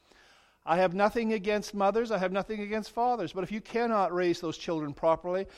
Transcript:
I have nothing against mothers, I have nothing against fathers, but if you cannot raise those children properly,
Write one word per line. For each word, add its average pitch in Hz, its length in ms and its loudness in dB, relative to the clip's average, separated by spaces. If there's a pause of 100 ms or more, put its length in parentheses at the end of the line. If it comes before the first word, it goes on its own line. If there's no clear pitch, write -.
(680)
I 165 100 4
have 185 160 4
nothing 214 380 2
against 208 420 -2
mothers, 208 360 2
I 202 80 0
have 185 140 0
nothing 202 280 -4
against 208 300 -4
fathers, 240 420 0
but 185 120 -4
if 196 80 -6
you 214 80 -4
cannot 220 520 0
raise 175 280 2
those 160 180 -4
children 151 340 -4
properly, 180 540 0 (120)